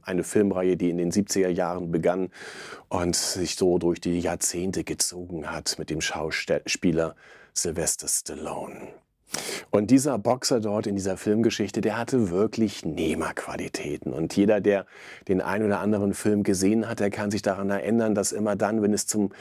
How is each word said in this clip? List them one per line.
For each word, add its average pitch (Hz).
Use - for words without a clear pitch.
Eine 90
Filmreihe, 92
die 87
in 85
den 87
siebziger 95
Jahren 87
begann 87
und 87
sich -
so 90
durch 85
die 87
Jahrzehnte 90
gezogen 87
hat -
mit 80
dem 78
Schauspieler 80
Sylvester 80
Stallone. -
Und 104
dieser 135
Boxer 120
dort 107
in 101
dieser 95
Filmgeschichte, 107
der 107
hatte 117
wirklich 107
Nehmerqualitäten. 78
Und 82
jeder, 101
der 98
den 92
ein 101
oder 101
anderen 101
Film 104
gesehen 101
hat, 113
der 101
kann 104
sich 104
daran 98
erinnern, 107
dass 98
immer 104
dann, 107
wenn 104
es -
zum 101